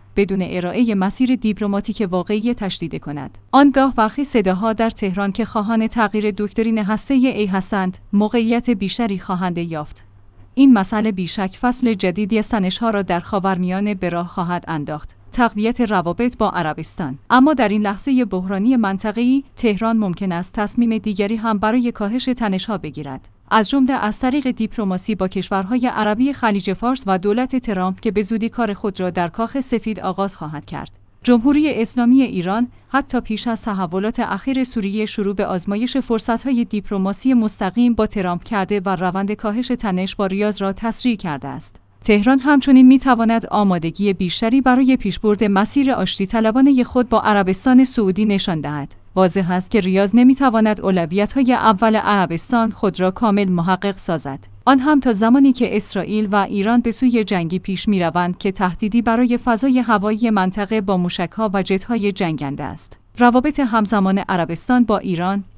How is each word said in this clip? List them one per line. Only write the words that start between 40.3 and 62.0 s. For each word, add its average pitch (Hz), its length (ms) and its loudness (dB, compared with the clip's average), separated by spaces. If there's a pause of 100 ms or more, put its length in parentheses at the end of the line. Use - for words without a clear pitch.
را 196 100 -2
تسریع 226 440 -2
کرده 147 320 -8
است. - 320 -12 (240)
تهران 220 340 4
همچنین 262 480 6
می‌تواند 233 600 4
آمادگی 196 640 0
بیشتری 226 480 0
برای 254 360 4
پیشبرد 202 480 0
مسیر 214 480 2
آشتی 190 340 -2
طلبانه 240 580 4
خود 247 240 0
با 220 120 2
عربستان 208 640 4
سعودی 208 400 0
نشان 196 360 0
دهد. 143 340 -8 (200)
واضح 185 360 2
است 185 200 -2
که 220 100 2
ریاض 190 340 2
نمی‌تواند 233 680 4
اولویت‌های 196 720 0
اول 220 440 2
عربستان 202 760 0
خود 185 300 -2
را 185 100 2
کامل 202 380 0
محقق 185 480 0
سازد. 143 420 -6 (260)
آن 269 140 6
هم 285 220 4
تا 254 120 2
زمانی 247 400 6
که 233 240 -2
اسرائیل 208 500 -2
و 196 100 -2
ایران 202 440 0
به 240 120 0
سوی 240 320 2
جنگی 180 340 -2
پیش 185 300 -6
می‌روند 175 500 0
که 196 140 -2
تهدیدی 202 500 -2
برای 240 420 2
فضای 254 340 2
هوایی 214 520 0
منطقه 202 500 0
با 196 160 0
موشک‌ها 180 580 -2
و 196 80 0
جت‌های 202 500 -2